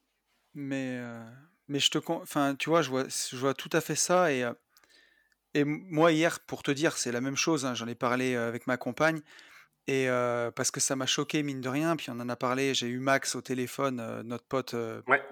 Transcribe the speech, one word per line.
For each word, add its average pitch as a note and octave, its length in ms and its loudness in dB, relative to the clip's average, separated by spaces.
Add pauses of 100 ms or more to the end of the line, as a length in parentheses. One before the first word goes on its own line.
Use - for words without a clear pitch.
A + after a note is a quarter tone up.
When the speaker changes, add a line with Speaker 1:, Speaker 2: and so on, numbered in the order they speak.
(540)
Speaker 1:
Mais, C3+ 480 -6
euh, A#2 220 -12 (440)
mais C#3+ 120 0
je - 100 4
te - 80 0
con-, E3+ 240 -2
enfin, C#3 340 0
tu - 140 -4
vois, E3 140 6
je C3 80 -4
vois, C3 160 0
je - 300 -6
vois C3+ 180 2
tout - 180 -12
à D#3+ 80 2
fait D#3 140 -4
ça F3 360 4
et, B2+ 120 0
euh, A#2+ 100 -2 (1000)
et D3 60 6
m-, D3+ 280 0
moi E3 220 8
hier, D#3+ 300 2
pour - 200 -8
te - 80 -4
dire, C#3+ 280 2
c'est A#2+ 140 -2
la A#2+ 100 0
même C3+ 140 -4
chose, D3 300 2
hein, B2+ 80 -2
j'en A2+ 140 -6
ai A#2 80 -6
parlé, B2+ 400 0
euh, A#2 120 0
avec A#2 200 -6
ma B2+ 100 2
compagne D3+ 440 0 (640)
et, C3+ 200 2
euh, A#2+ 440 0
parce - 180 -2
que D3 100 -6
ça C#3 160 0
m'a C3 120 -4
choqué, D3+ 340 0
mine C#3 200 -4
de C3 80 -4
rien, D#3+ 260 0
puis C#3 160 -8
on A#2+ 80 -8
en A#2+ 100 -6
a A#2+ 60 -2
parlé, C3 400 0
j'ai A#2+ 140 -2
eu B2 100 -4
Max C3+ 340 2
au B2+ 80 -6
téléphone, B2+ 580 -2
euh, A2+ 220 -8
notre A#2 240 -8
pote, C3 300 -4
euh, A2+ 320 -4
Speaker 2:
Ouais. C3+ 240 4